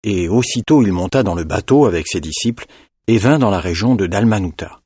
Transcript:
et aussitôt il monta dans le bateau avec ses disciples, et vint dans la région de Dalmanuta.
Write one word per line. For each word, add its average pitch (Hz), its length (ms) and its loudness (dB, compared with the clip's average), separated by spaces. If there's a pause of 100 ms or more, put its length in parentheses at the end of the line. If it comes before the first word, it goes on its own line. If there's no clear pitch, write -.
et 90 260 -2
aussitôt 123 500 2
il 101 120 2
monta 95 300 0
dans 95 120 0
le 87 100 -4
bateau 117 400 2
avec 85 240 0
ses 85 140 -4
disciples, 113 420 -6 (440)
et 113 100 4
vint 131 200 2
dans 117 120 2
la 98 100 0
région 95 340 0
de 98 120 0
Dalmanuta. 98 800 -2